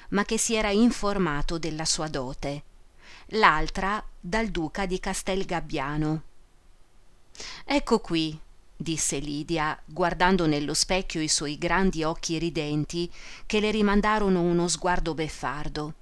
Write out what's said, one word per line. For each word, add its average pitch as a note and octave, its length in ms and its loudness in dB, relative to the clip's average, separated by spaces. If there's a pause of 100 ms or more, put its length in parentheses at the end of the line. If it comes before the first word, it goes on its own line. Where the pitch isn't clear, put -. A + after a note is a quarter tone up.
ma G3 160 0
che A3 140 0
si - 160 0
era G#3+ 160 0
informato G3 880 2
della D#3 260 -4
sua D#3+ 220 0
dote. C#3+ 560 -6 (640)
L'altra F#3+ 760 4 (160)
dal A3 280 0
duca F3+ 400 -2
di F3+ 120 -2
Castel F#3+ 460 -2
Gabbiano. D#3 800 -2 (1400)
"Ecco C#4 360 2
qui", D#3+ 400 -2 (400)
disse D#3 380 -2
Lidia, D3+ 580 -2 (100)
guardando F3 600 2
nello D3 300 2
specchio - 440 0
i D#3 80 0
suoi D3 300 -2
grandi E3+ 460 2
occhi D#3+ 340 -2
ridenti, D#3 760 -2 (360)
che G#3+ 120 0
le G#3+ 120 2
rimandarono G#3 680 4
uno E3+ 280 2
sguardo E3+ 480 0
beffardo. D3+ 880 -4